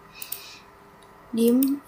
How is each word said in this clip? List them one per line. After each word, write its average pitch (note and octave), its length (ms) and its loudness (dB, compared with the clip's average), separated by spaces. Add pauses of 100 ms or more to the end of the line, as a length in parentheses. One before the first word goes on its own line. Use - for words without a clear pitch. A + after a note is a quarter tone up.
(1300)
dim B3+ 540 2